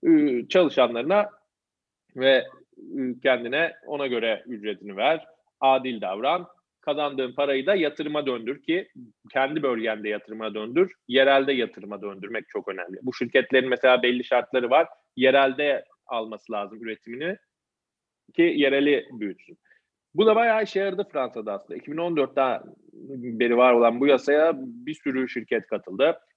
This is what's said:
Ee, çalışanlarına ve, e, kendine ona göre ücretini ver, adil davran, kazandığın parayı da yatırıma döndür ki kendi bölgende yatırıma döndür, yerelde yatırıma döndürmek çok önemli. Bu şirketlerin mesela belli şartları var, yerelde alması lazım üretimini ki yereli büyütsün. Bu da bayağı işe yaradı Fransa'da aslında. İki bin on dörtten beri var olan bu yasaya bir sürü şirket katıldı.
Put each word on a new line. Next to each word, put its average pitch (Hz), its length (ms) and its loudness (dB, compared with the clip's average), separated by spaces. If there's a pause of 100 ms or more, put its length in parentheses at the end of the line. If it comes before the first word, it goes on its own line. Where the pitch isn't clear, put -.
Ee, 147 420 2
çalışanlarına 143 840 2 (840)
ve, 131 280 4 (320)
e, 127 460 -8
kendine 135 500 0 (140)
ona 143 200 -6
göre 113 400 -2
ücretini 104 500 -10
ver, 151 300 -2 (340)
adil 127 400 0
davran, 127 460 -4 (340)
kazandığın 139 520 -4
parayı 139 340 -2
da 202 80 2
yatırıma 151 520 -4
döndür 123 360 -6
ki 175 260 -4 (440)
kendi 143 300 -2
bölgende 110 460 -2
yatırıma 107 460 -8
döndür, 123 380 -2 (160)
yerelde 135 440 4
yatırıma 104 500 -6
döndürmek 101 460 -10
çok 101 200 -8
önemli. 95 340 -10
Bu 123 120 -8
şirketlerin 131 540 0
mesela 127 340 4
belli 123 220 0
şartları 123 460 0
var, 156 180 4 (280)
yerelde 135 680 2 (220)
alması 110 460 -8
lazım 104 300 -8
üretimini 123 540 -10 (1000)
ki 170 80 4
yereli 143 680 2
büyütsün. 104 460 -10 (560)
Bu 202 120 4
da 214 100 6
bayağı 226 260 2
işe 190 180 -4
yaradı 196 320 -4
Fransa'da 117 400 -6
aslında. - 260 -10
İki 143 140 -14
bin 151 40 -8
on 170 200 -2
dörtten 131 460 0 (760)
beri 120 180 4
var 123 160 8
olan 117 280 4
bu 139 60 2
yasaya 147 500 4
bir 127 380 -12
sürü 131 340 -4
şirket 113 380 -4
katıldı. 110 520 -2 (180)